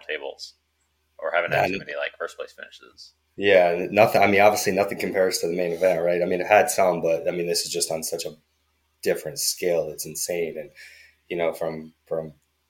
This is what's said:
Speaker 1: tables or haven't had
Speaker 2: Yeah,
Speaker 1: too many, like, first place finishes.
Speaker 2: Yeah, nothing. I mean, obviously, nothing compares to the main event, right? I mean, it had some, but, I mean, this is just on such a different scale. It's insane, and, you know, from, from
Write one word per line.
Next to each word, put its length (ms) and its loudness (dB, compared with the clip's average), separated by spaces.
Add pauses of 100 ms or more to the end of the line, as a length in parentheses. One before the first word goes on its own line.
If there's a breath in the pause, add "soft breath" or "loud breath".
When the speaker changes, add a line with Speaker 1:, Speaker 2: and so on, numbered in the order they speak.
Speaker 1:
tables 460 -10 (640)
or 140 -6
haven't 200 0
had 180 2
Speaker 2:
Yeah, 80 -4
Speaker 1:
too 20 -10
many, 180 -12
like, 200 -6
first 200 -10
place 140 -12
finishes. 640 -20 (240)
Speaker 2:
Yeah, 520 4
nothing. 320 6
I 60 6
mean, 140 4
obviously, 300 4
nothing 280 0
compares 400 0
to 80 -2
the 80 -4
main 160 -2
event, 320 2
right? 180 2
I 40 0
mean, 160 0
it 60 -6
had 220 6
some, 320 2
but, 260 0
I 40 0
mean, 160 -4
this 180 -2
is 60 -10
just 200 -4
on 120 -4
such 220 -6
a 100 -12 (680)
different 380 -4
scale. 500 -2
It's 160 -12
insane, 540 -6
and, 100 -12 (580 loud breath)
you 100 -6
know, 160 0
from, 400 -8 (140)
from 260 -6 (360)